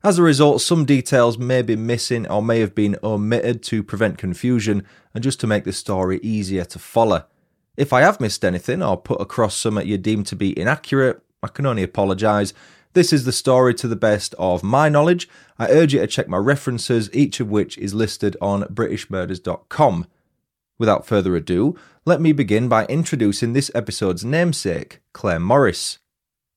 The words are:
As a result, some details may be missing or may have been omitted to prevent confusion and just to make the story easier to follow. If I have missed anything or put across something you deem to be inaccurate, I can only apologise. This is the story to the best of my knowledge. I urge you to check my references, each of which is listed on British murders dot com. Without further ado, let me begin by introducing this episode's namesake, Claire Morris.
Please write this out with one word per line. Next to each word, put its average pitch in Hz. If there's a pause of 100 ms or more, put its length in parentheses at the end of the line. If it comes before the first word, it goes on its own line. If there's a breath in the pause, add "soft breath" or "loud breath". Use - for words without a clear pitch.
As 196
a 175
result, 147
some 165
details 123
may 123
be 117
missing 117
or 104
may 113
have 101
been 104
omitted 110
to 110
prevent 104
confusion 104 (320 soft breath)
and 113
just 131
to 117
make 104
the 95
story 95
easier 98
to -
follow. 101 (520)
If 143
I 127
have 196
missed 110
anything 95
or 90
put -
across 101
something 107
you 101
deem 104
to -
be 98
inaccurate, 131 (200)
I -
can -
only 117
apologise. 101 (380 soft breath)
This 180
is 139
the 127
story 127
to 123
the 113
best 107
of 90
my 135
knowledge. 156 (280 soft breath)
I 117
urge 151
you 120
to 107
check -
my 90
references, 120
each 139
of 113
which 104
is 104
listed 104
on 101
British -
murders 92
dot -
com. 95 (680)
Without 107
further 92
ado, 92 (320 loud breath)
let 156
me 160
begin 117
by 113
introducing 120
this 139
episode's 98
namesake, 147 (140)
Claire 87
Morris. 107 (580)